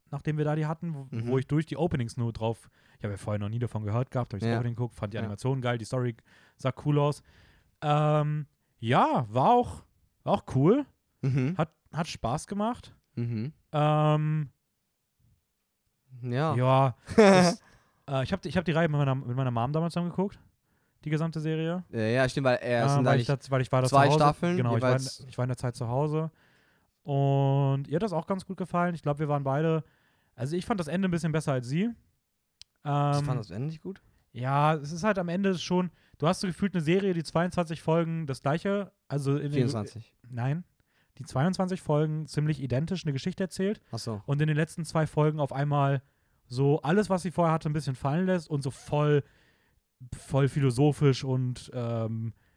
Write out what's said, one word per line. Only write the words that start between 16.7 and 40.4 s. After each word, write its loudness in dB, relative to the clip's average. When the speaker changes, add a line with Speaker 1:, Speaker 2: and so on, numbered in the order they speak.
Speaker 2:
<laughs> -10
Speaker 1:
das, 8
äh, -2
ich -6
hab -4
die, -6
ich -4
hab 0
die 0
Reihe 2
mit 0
meiner, 2
mit -4
meiner 0
Mom 0
damals -2
zusammen -4
geguckt, -4
die -8
gesamte -2
Serie. -2
Speaker 2:
Ja, -6
ja, 2
stimmt, -2
weil 4
er 0
Speaker 1:
Äh, 4
Speaker 2:
sind 4
da 4
Speaker 1:
weil 4
ich -2
Speaker 2:
nicht -2
Speaker 1:
da, -12
weil 2
ich -8
war 4
da 2
Speaker 2:
zwei 6
Speaker 1:
zu 6
Hause. 6
Speaker 2:
Staffeln, 2
Speaker 1:
Genau, 2
ich 0
war 4
in, 2
Speaker 2:
jeweils -10
Speaker 1:
ich -10
war -2
in -2
der -4
Zeit -6
zu -6
Hause. -2
Und 2
ihr -2
hat -2
das -2
auch -4
ganz -4
gut -10
gefallen. -2
Ich -10
glaub, -2
wir -2
waren -2
beide, 0
also -4
ich -4
fand -2
das -6
Ende 0
ein -2
bisschen -2
besser -2
als -4
sie. 0
Speaker 2:
Ich -6
fand 0
Speaker 1:
Ähm, -2
Speaker 2:
das -8
Ende -6
nicht -12
gut? -12
Speaker 1:
ja, 2
es -6
ist -6
halt 2
am -4
Ende 0
schon, 0
du 0
hast 0
so -4
gefühlt -2
eine 0
Serie, 2
die -2
zweiundzwanzig -2
Folgen 0
das -6
gleiche, -2
also 0
in -2
den -4
Speaker 2:
Vierundzwanzig. -2
Speaker 1:
Nein, -4